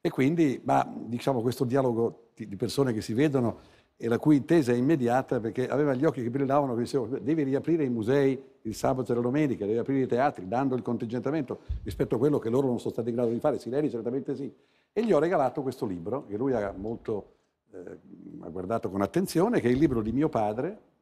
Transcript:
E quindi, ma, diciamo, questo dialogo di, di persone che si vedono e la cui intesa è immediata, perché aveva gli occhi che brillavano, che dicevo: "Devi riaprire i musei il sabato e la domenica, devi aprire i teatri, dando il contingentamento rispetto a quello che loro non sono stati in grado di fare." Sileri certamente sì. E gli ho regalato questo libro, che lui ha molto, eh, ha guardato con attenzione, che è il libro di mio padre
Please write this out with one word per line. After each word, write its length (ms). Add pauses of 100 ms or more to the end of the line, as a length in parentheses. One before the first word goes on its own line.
E 100
quindi, 540
ma, 300
diciamo, 460
questo 240
dialogo 680
di, 120
di 100
persone 360
che 80
si 140
vedono 420 (400)
e 100
la 120
cui 180
intesa 340
è 40
immediata, 680
perché 260
aveva 280
gli 100
occhi 180
che 80
brillavano, 440
che 80
dicevo: 360
"Devi 240
riaprire 420
i 40
musei 520 (220)
il 120
sabato 360
e 40
la 80
domenica, 440
devi 120
aprire 260
i 20
teatri, 400
dando 300
il 60
contingentamento 760 (220)
rispetto 320
a 40
quello 200
che 120
loro 160
non 120
sono 140
stati 160
in 80
grado 140
di 100
fare." 180
Sileri 320
certamente 460
sì. 180 (380)
E 120
gli 60
ho 80
regalato 440
questo 240
libro, 400
che 100
lui 160
ha 240
molto, 600 (360)
eh, 260 (440)
ha 80
guardato 380
con 120
attenzione, 580
che 100
è 40
il 60
libro 240
di 100
mio 160
padre 500 (240)